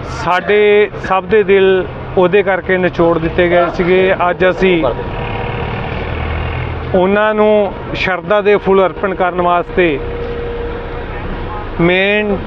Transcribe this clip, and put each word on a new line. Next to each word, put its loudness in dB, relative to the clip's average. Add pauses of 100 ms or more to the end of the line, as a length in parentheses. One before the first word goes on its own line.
ਸਾਡੇ 2 (140)
ਸਭ 0
ਦੇ 2
ਦਿਲ 4 (300)
ਉਹਦੇ 4
ਕਰਕੇ 0
ਨਿਚੋੜ 2
ਦਿੱਤੇ 0
ਗਏ 2
ਸੀਗੇ। 2 (160)
ਅੱਜ 2
ਅਸੀਂ 2 (2000)
ਉਹਨਾਂ 2
ਨੂੰ 4 (220)
ਸ਼ਰਧਾ 0
ਦੇ 4
ਫੁੱਲ 2
ਅਰਪਣ -4
ਕਰਨ -2
ਵਾਸਤੇ 0 (1800)
ਮੇਨ 2 (100)